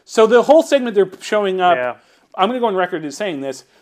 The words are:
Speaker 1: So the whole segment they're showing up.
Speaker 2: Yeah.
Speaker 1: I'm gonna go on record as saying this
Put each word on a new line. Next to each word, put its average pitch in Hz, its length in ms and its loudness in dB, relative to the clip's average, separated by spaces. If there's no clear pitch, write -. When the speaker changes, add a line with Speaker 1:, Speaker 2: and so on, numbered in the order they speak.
Speaker 1:
So - 200 4
the 233 180 4
whole 311 200 6
segment 254 320 -2
they're 190 160 2
showing 196 400 -2
up. 180 160 4
Speaker 2:
Yeah. 123 180 -6
Speaker 1:
I'm 190 140 0
gonna 254 100 -6
go 233 80 -2
on 196 80 -2
record 180 300 -4
as 139 100 -12
saying 175 260 -8
this 139 240 -12